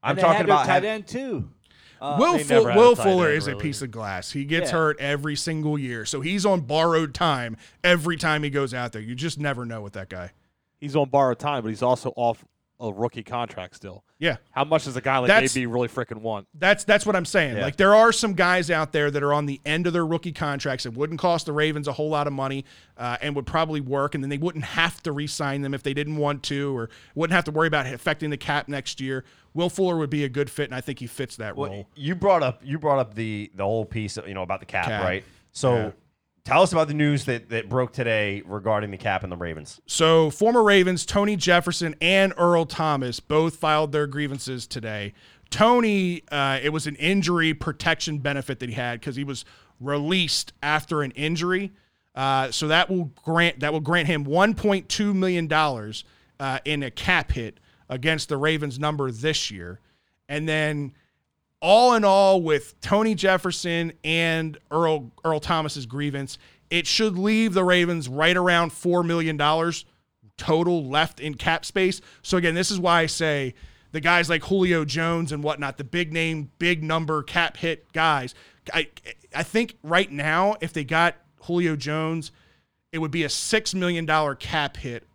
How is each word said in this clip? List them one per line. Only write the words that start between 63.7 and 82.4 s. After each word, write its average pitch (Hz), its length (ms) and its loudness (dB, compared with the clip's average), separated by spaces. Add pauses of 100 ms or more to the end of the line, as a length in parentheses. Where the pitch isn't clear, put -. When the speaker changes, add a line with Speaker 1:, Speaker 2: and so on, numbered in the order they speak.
Speaker 3:
and 160 540 0 (140)
Earl, 156 420 0 (120)
Earl 156 160 2
Thomas's 151 440 -2
grievance, 139 540 -6 (320)
it 170 160 0
should 214 320 0
leave 220 340 2
the 185 120 2
Ravens 175 440 2
right 156 280 2
around 170 360 2
four 175 300 0
million 165 340 0
dollars 160 480 0 (540)
total 165 500 0
left 151 320 -4
in 151 140 -8
cap 165 320 -2
space. 190 340 0 (220)
So - 160 0
again, 170 160 2
this 180 160 0
is 190 100 -2
why 170 220 4
I 160 40 2
say 147 480 -2 (380)
the 156 80 -6
guys 170 300 4
like 165 120 0
Julio 180 440 2
Jones 165 440 -2
and 147 140 -6
whatnot, 143 320 -4
the 147 80 -10
big 170 280 -4
name, 160 460 -4
big 170 240 0
number 156 400 -2
cap - 360 -2
hit - 340 -6
guys, 151 420 0 (380)
I, 160 160 0 (460)
I 151 80 -4
think 220 400 -2
right 170 280 0
now, 160 500 0
if 160 120 -6
they 151 120 -4
got 165 320 2 (260)
Julio 170 340 0
Jones, 156 560 -4 (580)